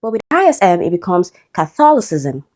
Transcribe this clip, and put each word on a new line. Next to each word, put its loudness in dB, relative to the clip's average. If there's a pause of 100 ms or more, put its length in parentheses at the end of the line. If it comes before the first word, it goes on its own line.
But -8
with -4
I 2
S 2
M, 2
it -2
becomes -2 (200)
Catholicism. 0 (120)